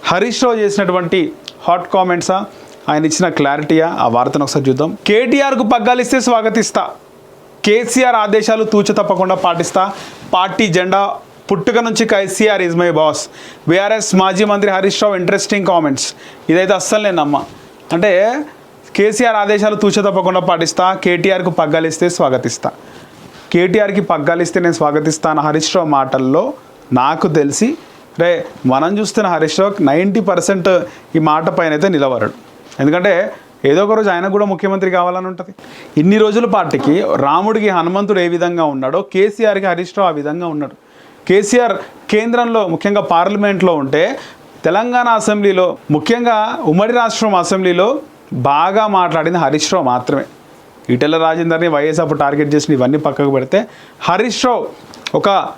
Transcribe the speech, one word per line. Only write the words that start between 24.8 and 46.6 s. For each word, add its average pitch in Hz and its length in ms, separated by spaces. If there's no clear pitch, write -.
అన్న 151 120
హరీష్ 151 340
రావు 170 120
మాటల్లో 139 680
నాకు 139 340
తెలిసి, 156 500
రే 170 260
మనం 151 340
చూస్తున్న 208 300
హరీష్ 160 300
రావు 202 240
నైంటీ 180 360
పర్సెంట్ 180 480
ఈ 160 40
మాట 156 300
పైన 165 220
అయితే 151 180
నిలవరడు. 131 440
ఎందుకంటే 180 520
ఏదో 156 200
ఒక 208 60
రోజు 220 180
ఆయన 180 180
కూడా 202 180
ముఖ్యమంత్రి 190 460
కావాలని 180 360
ఉంటది. 185 280
ఇన్ని 185 200
రోజుల 214 280
పార్టీకి 170 580
రాముడికి 196 540
హనుమంతుడు 190 500
ఏ 175 80
విధంగా 170 360
ఉన్నాడో 143 380
కేసీఆర్కి 202 640
హరీష్ 175 320
రావు 196 120
ఆ - 20
విధంగా 151 360
ఉన్నాడు. 147 260
కేసీఆర్ 208 460
కేంద్రంలో 226 580
ముఖ్యంగా 202 340
పార్లమెంట్లో 185 760
ఉంటే 151 420
తెలంగాణ 240 440
అసెంబ్లీలో, 202 680
ముఖ్యంగా 226 760